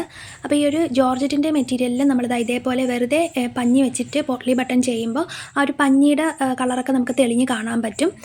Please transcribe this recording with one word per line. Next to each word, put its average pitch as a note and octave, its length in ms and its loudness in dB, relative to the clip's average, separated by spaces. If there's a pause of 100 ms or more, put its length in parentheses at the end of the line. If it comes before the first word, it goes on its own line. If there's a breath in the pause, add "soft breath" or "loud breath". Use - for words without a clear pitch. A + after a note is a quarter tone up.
(380 loud breath)
അപ്പോൾ - 200 -2
ഈ - 100 2
ഒരു D4+ 140 0 (160)
ജോർജറ്റിൻ്റെ C4+ 540 2
മെറ്റീരിയലിൽ B3+ 560 0
നമ്മൾ B3 240 2
ദാ B3 60 0
ഇതേപോലെ A#3+ 480 -2
വെറുതെ, B3 360 0 (160)
ഏ, B3 60 0 (120)
പഞ്ഞി B3 260 4
വെച്ചിട്ട് C4 400 -2
പോട്ട്ലി B3+ 320 -2
ബട്ടൺ B3 340 0
ചെയ്യുമ്പോൾ A3+ 380 -2 (280 loud breath)
ആ C#4+ 100 0
ഒരു C#4 160 0
പഞ്ഞിയുടെ, C#4+ 480 4 (140)
ഏ, C4+ 120 0
കളറൊക്കെ B3+ 440 -2
നമുക്ക് B3 200 -2
തെളിഞ്ഞ് B3 320 2
കാണാൻ A3+ 320 -2
പറ്റും. A3+ 300 -2 (140 loud breath)